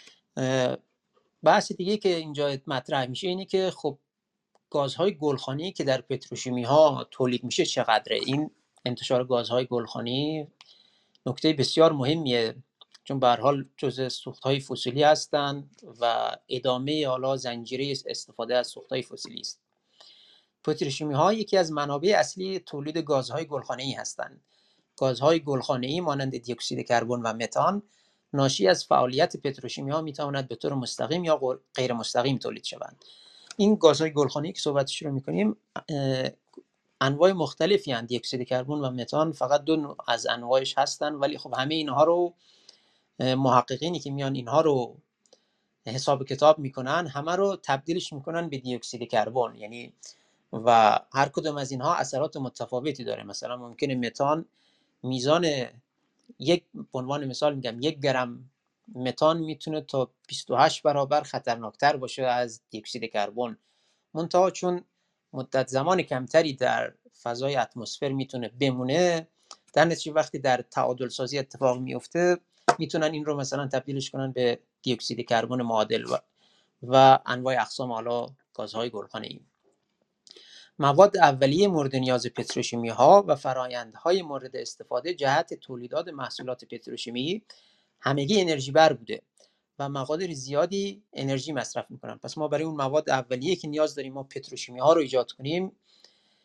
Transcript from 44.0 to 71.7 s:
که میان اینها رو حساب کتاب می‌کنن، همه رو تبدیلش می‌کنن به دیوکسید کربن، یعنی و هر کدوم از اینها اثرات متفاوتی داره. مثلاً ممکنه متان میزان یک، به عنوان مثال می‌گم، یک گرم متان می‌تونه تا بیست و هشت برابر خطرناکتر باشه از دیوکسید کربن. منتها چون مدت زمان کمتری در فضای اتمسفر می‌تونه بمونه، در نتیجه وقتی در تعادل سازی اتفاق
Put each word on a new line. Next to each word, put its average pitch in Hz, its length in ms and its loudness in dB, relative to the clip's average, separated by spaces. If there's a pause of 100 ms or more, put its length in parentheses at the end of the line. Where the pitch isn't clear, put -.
که 143 100 -10
میان 139 240 -4
اینها 127 260 2
رو 139 360 0 (920)
حساب 131 380 -2
کتاب 143 340 4
می‌کنن، 139 480 -4
همه 147 300 -4
رو 196 260 0
تبدیلش 139 500 -4
می‌کنن 160 360 -8
به 139 100 -8
دیوکسید 120 500 -8
کربن، 113 480 -2
یعنی 117 360 -16 (600)
و 113 460 6 (140)
هر 135 160 2
کدوم 151 280 -6
از 135 140 -6
اینها 135 240 -2
اثرات 143 420 -2
متفاوتی 127 680 -6
داره. 110 200 -6
مثلاً 104 320 -10
ممکنه 123 380 -6
متان 139 500 -2 (580)
میزان 131 440 2 (920)
یک، 165 260 2 (100)
به 143 240 -10
عنوان 139 260 -4
مثال 143 300 0
می‌گم، 123 260 -6
یک 147 200 -2
گرم 127 500 -2 (440)
متان 127 440 2
می‌تونه 156 420 -6
تا 135 300 -2 (180)
بیست - 220 -12
و 127 60 0
هشت 151 260 4
برابر 143 400 2
خطرناکتر 123 720 -2
باشه 127 260 -6
از 123 380 -2 (100)
دیوکسید 113 340 -10
کربن. 110 540 -4 (560)
منتها 170 360 2
چون 180 340 -4 (480)
مدت 131 360 -2
زمان 151 340 2
کمتری 143 500 0
در 120 420 -2 (280)
فضای 131 340 -2
اتمسفر 123 520 -4
می‌تونه 131 400 -4
بمونه، 139 800 0 (440)
در 175 120 6
نتیجه 160 280 -2
وقتی 151 260 0
در 127 320 0
تعادل 127 380 -2
سازی 127 300 -6
اتفاق 131 400 0